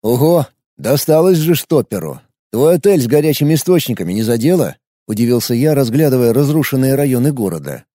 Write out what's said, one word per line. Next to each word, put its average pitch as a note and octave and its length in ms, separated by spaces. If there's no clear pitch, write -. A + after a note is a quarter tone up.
«Ого, C3+ 440
досталось D#3 600
же D#3 160
штопперу. F#2+ 680
Твой D#3 240
отель F#3 260
с A#2+ 40
горячими D3 480
источниками C3 580
не G#2+ 100
задело?» — A#2+ 540
удивился A#2+ 460
я, D3 200
разглядывая B2+ 580
разрушенные C3+ 640
районы C#3 380
города. E2+ 520